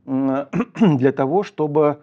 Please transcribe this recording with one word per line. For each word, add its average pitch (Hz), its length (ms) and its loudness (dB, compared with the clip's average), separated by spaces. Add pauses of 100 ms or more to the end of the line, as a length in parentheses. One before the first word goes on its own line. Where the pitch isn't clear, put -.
м, 135 400 -2 (280)
<clears throat> 160 240 4
для 131 140 2
того, 147 320 -2
чтобы 147 580 0